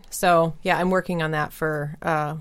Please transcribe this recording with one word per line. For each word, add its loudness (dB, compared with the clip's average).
So 4
yeah, 2
I'm 2
working 0
on -2
that -2
for, -4
uh, -2